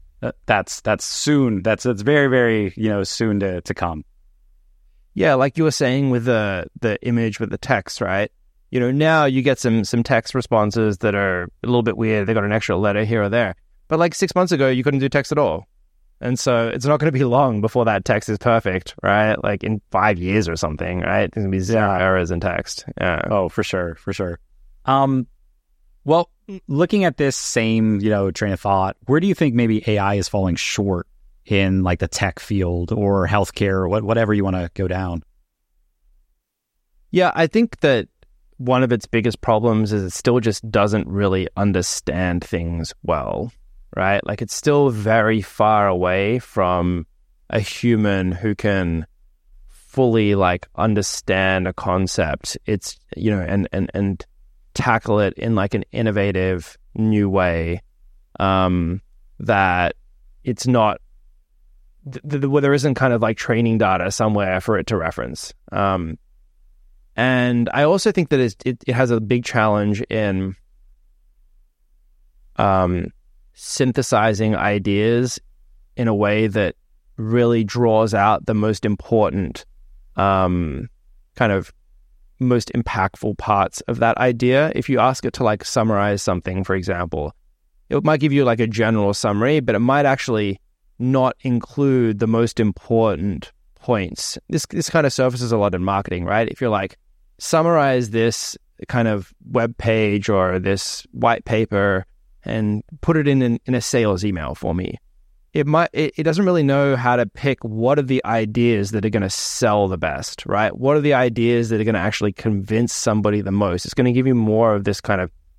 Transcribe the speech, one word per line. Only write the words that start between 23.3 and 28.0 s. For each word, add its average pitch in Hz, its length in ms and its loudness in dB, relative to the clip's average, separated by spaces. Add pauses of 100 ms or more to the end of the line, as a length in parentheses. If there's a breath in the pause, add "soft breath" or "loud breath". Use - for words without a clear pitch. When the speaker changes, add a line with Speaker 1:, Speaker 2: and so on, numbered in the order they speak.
Speaker 1:
Oh, 98 180 0
for - 140 -4
sure, 87 320 -4
for - 180 -8
sure. 90 280 -6 (440)
Um, 135 440 0 (760)
well, 160 240 2 (380)
looking 175 380 2
at 170 140 0
this 139 180 0
same, 110 640 0